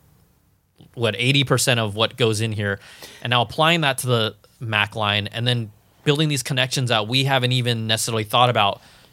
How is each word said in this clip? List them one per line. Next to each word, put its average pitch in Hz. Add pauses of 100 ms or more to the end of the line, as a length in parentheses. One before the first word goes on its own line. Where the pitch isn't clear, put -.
(960)
what, 113
eighty 139
percent 127
of 104
what 110
goes 110
in 113
here, 101 (440)
and 120
now 123
applying 160
that 135
to -
the 113 (260)
Mac 107
line 104
and 117
then 120 (340)
building 147
these 143
connections 131
out 107
we 131
haven't 127
even 117
necessarily 110
thought 123
about 104 (320)